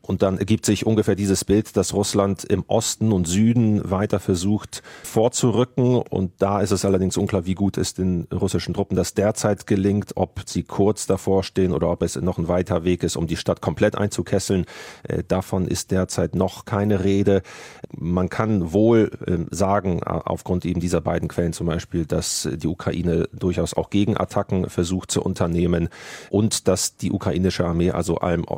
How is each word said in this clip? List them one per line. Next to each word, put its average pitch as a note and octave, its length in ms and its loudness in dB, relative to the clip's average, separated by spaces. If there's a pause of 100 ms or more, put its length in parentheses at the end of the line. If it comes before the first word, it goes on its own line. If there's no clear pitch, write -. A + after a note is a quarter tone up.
Und - 220 -2
dann F#2+ 160 2
ergibt G2 280 0
sich G#2 180 2
ungefähr G#2+ 300 2
dieses F#2+ 300 0
Bild, G#2 320 2
dass - 180 0
Russland G2 480 0
im - 240 -2
Osten A2+ 460 0
und F2+ 160 2
Süden A2 600 2
weiter G2+ 300 0
versucht G2 640 -2 (220)
vorzurücken. B2 920 2
Und F#2+ 440 -2
da G2 220 2
ist G#2 120 0
es F#2 120 0
allerdings F#2+ 320 2
unklar, F#2+ 300 0
wie F#2 80 0
gut G2 240 0
es F#2 160 -2
den F#2 380 -2
russischen F#2 420 -2
Truppen G2 220 -2
das F2+ 180 0
derzeit G#2 540 0
gelingt, G2 480 2
ob F#2 300 -4
sie F2 180 -4
kurz - 420 0
davor F#2+ 380 0
stehen F#2 260 0
oder D#2 180 2
ob E2+ 140 0
es E2 180 -2
noch F2+ 180 -2
ein E2 100 -2
weiter F2+ 340 0
Weg F2 220 0
ist, E2+ 100 -2
um E2 140 -2
die E2 80 -2
Stadt - 240 -2
komplett G#2 360 2
einzukesseln. G2 680 0 (400)
Äh, E2+ 240 -4
davon F#2 400 -2
ist - 240 -4
derzeit F#2 420 0
noch F2+ 300 -2
keine G2+ 400 0
Rede. G2 380 4 (520)
Man F2+ 360 -2
kann G#2 420 0
wohl, A2 380 6 (160)
ähm, E2+ 240 -2
sagen, F#2+ 520 0
a-, E2+ 220 -4
aufgrund F2+ 400 -2
eben E2+ 160 -2
dieser E2+ 220 0
beiden E2+ 260 0
Quellen E2+ 240 -2
zum F2 140 -4
Beispiel, E2 400 -2
dass - 440 -2
die D#2+ 160 -4
Ukraine E2+ 680 -2
durchaus F2 400 -2
auch - 160 -2
Gegenattacken G2+ 800 0
versucht F2+ 400 -2
zu - 120 0
unternehmen F2 680 0 (400)
und G#2 380 2
dass - 280 0
die - 160 -4
ukrainische F#2 540 0
Armee E2+ 240 2
also E2+ 260 -2
allem E2+ 300 -2 (120)